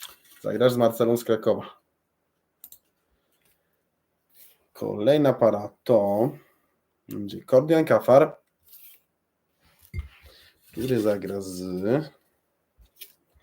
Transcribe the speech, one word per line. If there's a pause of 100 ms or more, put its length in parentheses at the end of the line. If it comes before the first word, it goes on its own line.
(420)
Zagrasz
z
Marcelą
z
Krakowa. (3000)
Kolejna
para (160)
to (760)
będzie
Kordian
Kafar, (2250)
który
zagra
z, (1600)